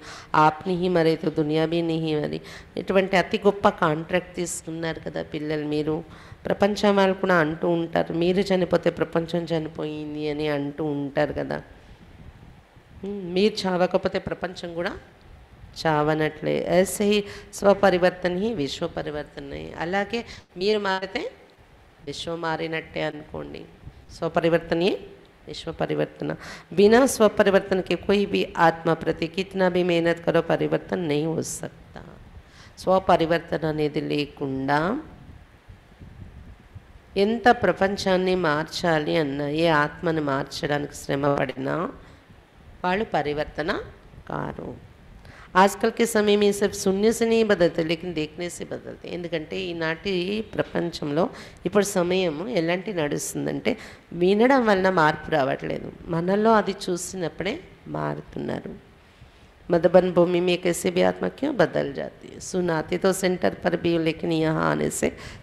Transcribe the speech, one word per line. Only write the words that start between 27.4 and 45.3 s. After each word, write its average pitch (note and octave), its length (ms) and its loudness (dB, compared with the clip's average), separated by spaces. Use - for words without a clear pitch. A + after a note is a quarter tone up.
के F3 160 -2
कोई G3+ 300 2
भी F#3+ 300 -2
आत्मा E3 380 4
प्रति D#3+ 320 -2
कितना F#3 440 0
भी F3 140 2
मेहनत E3+ 340 2
करो, E3 240 2
परिवर्तन D#3 560 -2
नहीं D3+ 280 0
हो D#3+ 160 -2
सकता. - 600 -12
స్వపరివర్తన E3+ 880 2
అనేది D3+ 340 0
లేకుండా D3 1000 0
ఎంత A3 320 2
ప్రపంచాన్ని F#3+ 840 4
మార్చాలి D#3+ 840 0
అన్నా, C#3+ 320 0
ఏ D#3+ 180 0
ఆత్మను D#3+ 560 2
మార్చడానికి C#3+ 720 -2
శ్రమ C#3+ 400 0
పడినా C#3+ 580 -2
వాళ్ళు F#3+ 200 0
పరివర్తన D3+ 580 -2
కారు. - 480 -8